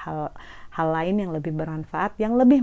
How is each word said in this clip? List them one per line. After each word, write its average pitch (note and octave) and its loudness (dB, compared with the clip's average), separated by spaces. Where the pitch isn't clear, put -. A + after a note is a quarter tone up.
hal, D#3 -8
hal E3 0
lain F3+ 0
yang F3+ -6
lebih D#3 -4
bermanfaat, D#3 -6
yang A3 0
lebih B3+ 8